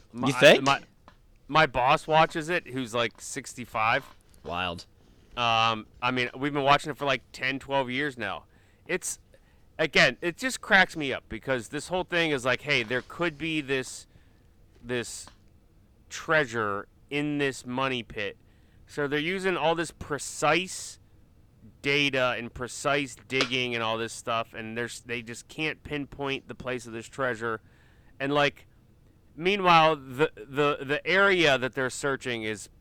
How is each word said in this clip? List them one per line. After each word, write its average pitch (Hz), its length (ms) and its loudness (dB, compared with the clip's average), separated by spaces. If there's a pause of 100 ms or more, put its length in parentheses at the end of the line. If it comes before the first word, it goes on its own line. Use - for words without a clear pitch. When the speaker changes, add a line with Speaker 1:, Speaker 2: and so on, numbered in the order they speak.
(120)
Speaker 1:
My, 123 160 -4
Speaker 2:
You 139 60 2
think? 143 280 8
Speaker 1:
my, 135 180 2 (680)
my 156 180 4
boss 131 400 2
watches 160 420 2
it, 170 200 -2
who's, 127 260 -6
like, 117 260 -2
sixty-five. 120 840 -2 (400)
Speaker 2:
Wild. 87 420 -6 (500)
Speaker 1:
Um, 113 500 2 (140)
I 123 120 0
mean, 123 240 -2
we've 139 160 -4
been 143 100 0
watching 143 280 4
it 131 60 -8
for, 143 80 -6
like, 131 180 0 (100)
ten, 131 260 -2
twelve 135 320 0
years 135 260 -4
now. 98 280 -6 (420)
It's, - 320 -4 (640)
again, 160 400 4
it 170 160 -4
just 254 240 -4
cracks 190 360 4
me 143 160 -2
up 92 160 -6
because 113 420 -4
this 143 180 -8
whole 180 160 -2
thing 165 260 0
is 131 140 0
like, 123 180 0
hey, 135 200 2
there 117 200 -2
could 165 340 -4
be 156 260 -4
this, 131 440 -4 (760)
this 117 420 -4 (840)
treasure 113 800 -2 (240)
in 147 280 -2
this 139 280 -2
money 127 360 -2
pit. 101 340 -8 (500)
So 147 220 -4
they're 143 100 0
using 185 380 -2
all 156 180 2
this 165 160 -4
precise - 1120 -2 (800)
data 135 580 2
and 117 140 -8
precise 139 640 -2 (100)
digging 127 480 0
and 117 80 -2
all 113 160 0
this 113 140 -4
stuff, 113 420 -4
and 110 240 -8
there's, 120 220 -6
they 120 220 -8
just 117 260 -14
can't 156 340 -6
pinpoint 139 640 -6
the 123 80 -14
place 123 320 -8
of 117 60 -14
this 113 140 -10
treasure. 117 540 -4 (600)
And, 139 140 -2
like, 143 320 0 (680)
meanwhile, 170 640 4
the, 135 400 0
the, 139 460 0
the 143 240 -2
area 180 500 6
that 123 180 -2
they're 131 160 0
searching 127 520 -4
is 107 260 -6 (120)